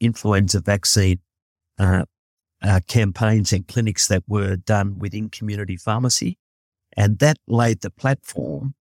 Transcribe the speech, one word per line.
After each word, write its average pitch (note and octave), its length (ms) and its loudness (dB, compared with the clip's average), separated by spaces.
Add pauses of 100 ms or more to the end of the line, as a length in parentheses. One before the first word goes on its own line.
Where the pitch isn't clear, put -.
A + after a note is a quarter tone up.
influenza G#2 640 2
vaccine, F#2+ 580 2 (580)
uh, F#2 280 2 (560)
uh, F#2+ 260 2
campaigns G#2+ 640 2
and G2 160 -2
clinics A2 400 -2
that F#2 180 0
were G2+ 300 -2
done G2+ 420 -2
within G2+ 300 -8
community G2+ 480 -8
pharmacy. A#2+ 640 -2 (580)
And G#2 240 2
that D3+ 160 4 (100)
laid A#2 360 0
the - 80 -10
platform C#3 840 -6 (180)